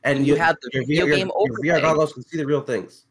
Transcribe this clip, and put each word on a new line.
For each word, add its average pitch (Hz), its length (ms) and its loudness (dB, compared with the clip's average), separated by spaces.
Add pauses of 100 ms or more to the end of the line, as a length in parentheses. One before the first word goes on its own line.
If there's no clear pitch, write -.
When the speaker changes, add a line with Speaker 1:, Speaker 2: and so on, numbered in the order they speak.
Speaker 1:
And 139 220 0
Speaker 2:
you 143 80 4
Speaker 1:
you, 151 60 0
Speaker 2:
have 165 220 2
the 123 100 -14
Speaker 1:
your 131 140 -2
Speaker 2:
video 151 200 2
Speaker 1:
V 147 60 0
R, 147 60 4
Speaker 2:
game 190 100 -2
Speaker 1:
your, 202 180 0
your 113 160 -6
V 156 80 0
R 170 80 4
Speaker 2:
overlay. 147 40 2 (120)
Speaker 1:
goggles 151 180 2
can 123 120 -16
see - 120 -12
the 151 100 -4
real 143 160 0
things. - 480 -8